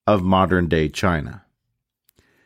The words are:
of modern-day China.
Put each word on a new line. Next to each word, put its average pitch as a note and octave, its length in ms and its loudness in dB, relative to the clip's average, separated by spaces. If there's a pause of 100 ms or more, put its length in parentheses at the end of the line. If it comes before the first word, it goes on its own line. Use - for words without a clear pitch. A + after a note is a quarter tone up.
of G2+ 180 2
modern-day F2 680 2
China. D#2 560 -4 (1000)